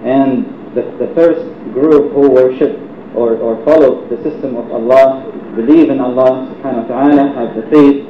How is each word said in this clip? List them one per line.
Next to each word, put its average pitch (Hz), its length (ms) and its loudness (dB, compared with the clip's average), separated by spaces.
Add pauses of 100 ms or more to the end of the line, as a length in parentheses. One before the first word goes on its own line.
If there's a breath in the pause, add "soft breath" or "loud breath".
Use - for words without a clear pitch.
And 127 680 -2
the, 123 100 -4 (140)
the - 160 -6
first 170 300 2 (300)
group 143 400 2
who 139 180 4
worship 127 480 2 (360)
or, 113 220 0
or 113 260 -4
follow 143 460 2
the 117 140 -4
system 135 340 -6
of 117 140 -10
Allah, 131 600 2 (240)
believe 139 340 4
in 131 100 -2
Allah 131 520 -2
subhanahu 123 380 -8
wa 123 100 -6
ta'ala, 143 320 4
have 117 240 -6
the 113 160 -6
faith 143 380 4